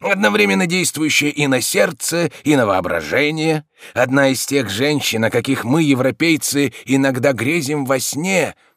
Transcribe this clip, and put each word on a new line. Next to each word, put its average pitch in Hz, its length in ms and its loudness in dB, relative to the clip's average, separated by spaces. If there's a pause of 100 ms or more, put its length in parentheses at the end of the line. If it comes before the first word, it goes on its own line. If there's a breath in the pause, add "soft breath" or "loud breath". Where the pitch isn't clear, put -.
одновременно 202 640 2
действующая 156 640 0
и 147 180 0
на 131 140 2
сердце, 170 680 -2 (120)
и 151 120 4
на 127 100 4
воображение, 113 1000 0 (280 loud breath)
одна 131 360 4
из 131 160 -2
тех 135 240 -2
женщин, 117 540 -2
о 110 60 2
каких 123 340 -2
мы, 143 200 2
европейцы, 139 880 0 (120 loud breath)
иногда 135 460 2
грезим 139 540 -4
во 131 140 0
сне, 156 560 -2 (220 soft breath)